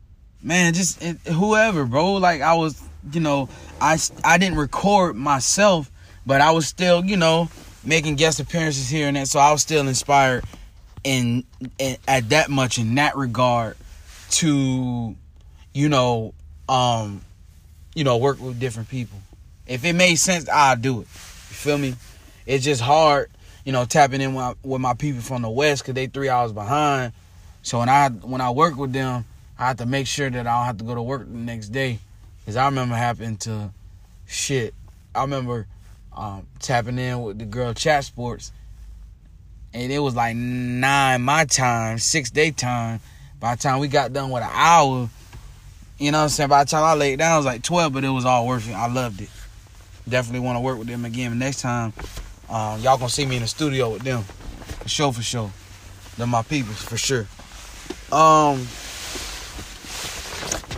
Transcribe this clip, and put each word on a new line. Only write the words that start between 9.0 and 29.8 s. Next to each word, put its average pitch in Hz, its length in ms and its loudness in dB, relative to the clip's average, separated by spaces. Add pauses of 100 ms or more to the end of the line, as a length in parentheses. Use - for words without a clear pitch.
and 139 80 0
there. 135 100 -2
So 143 140 2
I 147 100 8
was 151 120 2
still 147 260 0
inspired 131 560 2 (580)
in, 127 420 0 (340)
in, 135 180 -2 (100)
at 127 240 2
that 151 180 4
much 131 300 0
in 113 160 0
that 143 220 2
regard 120 600 0 (540)
to, 127 840 0 (580)
you 143 140 2
know, 123 440 2 (360)
um, 117 540 0 (760)
you 151 80 0
know, 123 140 4
work 135 220 0
with 123 200 -8
different 117 280 -6
people. 120 300 -8 (480)
If 127 180 -6
it 170 100 0
made 180 200 4
sense, 165 340 0
I'll 139 280 4
do 120 240 -2
it. - 80 -14
You - 480 -20
feel 147 200 -2
me? 131 200 -4 (500)
It's 131 180 0
just 139 160 0
hard, 143 500 4 (340)
you 135 80 -4
know, 123 120 2
tapping 135 360 4
in 135 120 -2
with, 127 300 -4
with 131 180 -4
my 123 140 0
people 135 260 -4
from 123 220 -6
the 113 80 -4
West 139 340 0
'cause 131 120 -8
they 131 100 -4
three 135 220 -4
hours 123 240 0
behind. 131 600 0 (500)
So 120 180 -4
when 120 80 0
I, 139 220 6
when 120 300 -8
I 123 100 -2
work 147 260 2
with 135 160 -4
them, 127 320 -4 (340)
I 123 80 -2
have 127 120 -2
to 117 80 -6